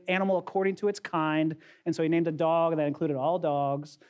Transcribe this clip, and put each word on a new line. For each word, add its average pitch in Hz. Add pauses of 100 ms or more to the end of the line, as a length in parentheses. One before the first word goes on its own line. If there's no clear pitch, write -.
animal 190
according 190
to 208
its 202
kind, 156 (300)
and 160
so 160
he 160
named 165
a 165
dog, 165
and 156
that 147
included 147
all 160
dogs. 143 (120)